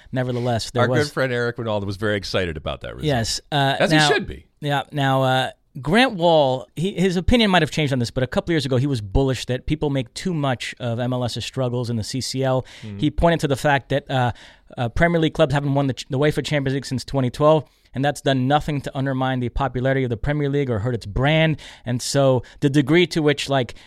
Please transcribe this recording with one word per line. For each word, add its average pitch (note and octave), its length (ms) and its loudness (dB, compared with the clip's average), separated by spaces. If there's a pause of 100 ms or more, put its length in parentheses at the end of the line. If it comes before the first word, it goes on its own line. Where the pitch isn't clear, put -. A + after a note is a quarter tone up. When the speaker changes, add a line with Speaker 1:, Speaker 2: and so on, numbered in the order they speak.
Speaker 1:
nevertheless, B2 640 -2
there A#2+ 100 0
Speaker 2:
Our A#2+ 60 2
Speaker 1:
was D3 180 2
Speaker 2:
good D3 60 -10
friend C3 200 -2
Eric A#2+ 260 -2
Rinaldi G#2+ 280 -4
was G2 120 -6
very G#2 180 0
excited F#2+ 400 -2
about C#2+ 240 -8
that A#1 160 -12
result. C2 80 -8
Speaker 1:
Yes. B2+ 360 -2 (120)
Uh, C#3 260 0
Speaker 2:
As D#3+ 140 2
he D#3 60 6
Speaker 1:
now D3+ 100 6
Speaker 2:
should F4+ 180 0
be. - 200 -14 (140)
Speaker 1:
Yeah. C#3+ 300 -2
Now, C3+ 320 2
uh, C3 280 2 (300)
Grant A3 340 2
Wahl, D#3 520 2 (100)
he, F3+ 160 -2
his F3 240 0
opinion G#3+ 340 2
might F3+ 120 4
have C#3+ 80 0
changed D3 220 -2
on C3+ 60 0
this, A#2+ 120 -2
but B2+ 120 -4
a B2+ 40 0
couple F3+ 260 -2
years D3+ 140 0
ago, B2+ 100 0
he B2+ 100 2
was C3+ 140 -2
bullish B2 460 -2
that B2 200 -6
people D3+ 240 -2
make C3+ 240 -4
too F#3 200 -4
much C#3 460 -4
of A#2 180 -4
M B2 140 -2
L B2+ 120 -2
S's A#2 200 -6
struggles B2 460 -4
in A#2+ 60 -2
the G#2+ 80 -4
C - 160 -6
C C3 220 -4
L. C3 220 0 (180)
Speaker 2:
Mm-hmm. G#2 160 -12
Speaker 1:
He D3+ 120 2
pointed E3+ 300 2
to D#3 80 0
the C3+ 80 0
fact C#3+ 340 0
that, C3+ 200 -2
uh, B2+ 220 0 (440)
uh, B2 120 -2
Premier E3+ 320 2
League D#3 140 2
clubs D3 200 2
haven't C#3+ 200 0
won C#3 120 2
the B2+ 80 -2
ch-, - 160 -12
the B2+ 80 -2
uefa D3 260 2
Champions C3+ 300 0
League C#3 120 -6
since B2 180 -4
twenty C3 260 -2
twelve, D3+ 340 4 (300)
and C3+ 100 -2
that's C#3+ 160 -2
done C3 260 2
nothing C#3+ 360 0
to - 140 -10
undermine C3 440 -2
the B2 80 -2
popularity C3 560 0
of A#2+ 60 -2
the A#2 60 -2
Premier D3 320 -2
League C#3 220 0
or A2 100 -2
hurt B2 140 -2
its A2 120 -6
brand. D3+ 520 2 (280)
And B2 160 -4
so C3+ 400 2 (180)
the D3 80 4
degree D3+ 400 4
to E3 140 -2
which, D3 260 0
like, C3+ 260 -2 (120)